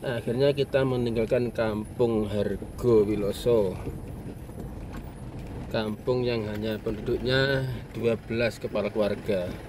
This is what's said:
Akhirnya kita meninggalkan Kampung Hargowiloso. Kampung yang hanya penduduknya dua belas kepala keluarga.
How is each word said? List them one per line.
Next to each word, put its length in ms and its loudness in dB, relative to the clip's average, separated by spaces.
Akhirnya 480 2
kita 320 2
meninggalkan 720 2
Kampung 720 2
Hargowiloso. 1400 4
Kampung 480 0
yang 320 0
hanya 240 -2
penduduknya 880 0
dua 240 2
belas 400 -2
kepala 320 -2
keluarga. 560 0